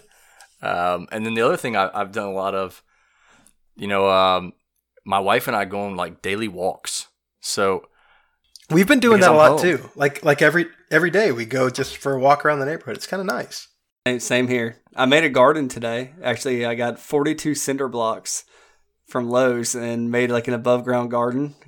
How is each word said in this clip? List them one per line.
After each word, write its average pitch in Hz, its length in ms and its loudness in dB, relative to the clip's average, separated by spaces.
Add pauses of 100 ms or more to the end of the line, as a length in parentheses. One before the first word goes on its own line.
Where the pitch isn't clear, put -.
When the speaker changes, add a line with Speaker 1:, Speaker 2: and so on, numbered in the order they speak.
(640)
Speaker 1:
Um, 90 500 -2
and 110 140 -6
then 113 80 -6
the 113 80 0
other 165 160 2
thing 117 180 -4
I, 95 160 0
I've 98 200 -6
done 104 160 -6
a 98 40 -6
lot 95 220 -4
of, 95 280 -8 (920)
you 101 120 -10
know, 98 200 2
um, 92 460 2 (500)
my 98 140 0
wife 101 300 0
and 117 80 -2
I 101 100 -2
go 101 160 -6
on, 98 140 -8
like, 85 260 -8
daily 104 260 -4
walks. - 600 -6 (320)
So 98 440 -2 (880)
Speaker 2:
We've 190 140 6
been 269 140 4
doing 226 180 6
Speaker 1:
because 185 80 6
Speaker 2:
that 156 100 6
a 151 60 8
Speaker 1:
I'm 151 100 10
Speaker 2:
lot 156 80 0
Speaker 1:
home. 175 180 2
Speaker 2:
too. - 180 -18
Like, 139 280 -2
like, 151 180 2
every, 160 240 4 (260)
every 165 180 2
day 196 220 2
we 117 120 -6
go 127 260 0
just 127 260 -6
for 139 180 -4
a 127 60 -2
walk 139 240 4
around 151 160 0
the 135 60 -4
neighborhood. 131 300 -8
It's - 120 -14
kinda 190 160 -6
nice. - 420 -8 (400)
Speaker 3:
Same, 123 140 -2
same 123 260 0
here. 117 300 -2 (180)
I 127 120 0
made 151 180 4
a 151 40 4
garden 135 380 4
today. 123 460 -8 (100)
Actually, 120 420 -2
I 117 120 -4
got 120 240 -4
forty-two 151 560 -2
cinder 135 320 -4
blocks 113 560 -6 (640)
from 120 200 -4
Lowe's 123 460 0
and 117 380 -4
made, 120 180 0
like, 117 160 -2
an 123 80 -2
above 120 300 0
ground 120 260 -2
garden. 123 460 -2 (120)